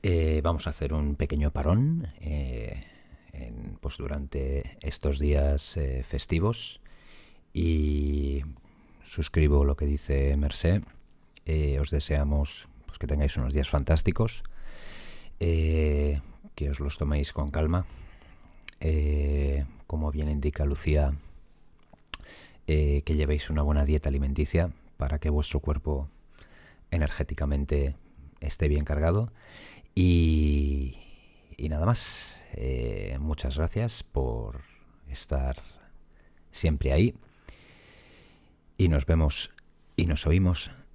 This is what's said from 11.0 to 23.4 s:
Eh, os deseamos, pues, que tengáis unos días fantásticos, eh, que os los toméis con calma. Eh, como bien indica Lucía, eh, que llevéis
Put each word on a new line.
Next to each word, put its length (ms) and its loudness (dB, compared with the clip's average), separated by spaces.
Eh, 340 2
os 120 -2
deseamos, 760 0
pues, 100 -14
que 80 -6
tengáis 320 0
unos 160 0
días 160 0
fantásticos, 720 2
eh, 800 2
que 160 -2
os 80 -4
los 180 -4
toméis 360 0
con 180 -4
calma. 340 0
Eh, 840 2
como 220 -2
bien 180 -2
indica 360 0
Lucía, 500 2
eh, 360 2
que 120 0
llevéis 340 0